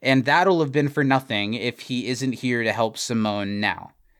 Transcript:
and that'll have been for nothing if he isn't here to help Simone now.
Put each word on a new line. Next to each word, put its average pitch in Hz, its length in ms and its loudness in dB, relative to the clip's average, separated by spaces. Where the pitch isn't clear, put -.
and 131 220 4
that'll 170 340 4
have 147 120 0
been 147 160 2
for 147 160 0
nothing 120 520 0
if 117 240 -4
he 123 300 -6
isn't 127 240 -4
here 120 300 -2
to 110 80 2
help 113 240 0
Simone 104 640 -2
now. 101 340 -4